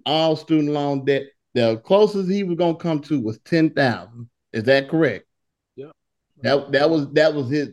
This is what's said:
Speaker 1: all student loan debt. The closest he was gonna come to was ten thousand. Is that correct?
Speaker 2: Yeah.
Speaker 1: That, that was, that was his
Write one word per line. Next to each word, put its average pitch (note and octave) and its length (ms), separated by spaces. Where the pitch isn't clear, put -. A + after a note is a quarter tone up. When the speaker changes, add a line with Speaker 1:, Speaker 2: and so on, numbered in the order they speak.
Speaker 1:
all D#3+ 300
student D#3 340
loan C#3+ 360
debt. C3+ 180
The A2+ 240
closest G3 520
he G3+ 140
was F3 140
gonna E3+ 180
come D#3+ 280
to D3 160
was G#2+ 200
ten D#3+ 320
thousand. A#2 580
Is A2 120
that C3+ 240
correct? D3+ 360
Speaker 2:
Yeah. C#3+ 160
Speaker 1:
That, C#3 300
that C#3+ 160
was, D3 240
that D3+ 200
was C#3 160
his C#3+ 240